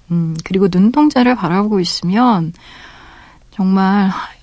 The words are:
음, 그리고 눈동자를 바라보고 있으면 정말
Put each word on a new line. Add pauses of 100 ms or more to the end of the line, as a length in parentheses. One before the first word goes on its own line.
(100)
음,
그리고
눈동자를
바라보고
있으면 (1000)
정말 (320)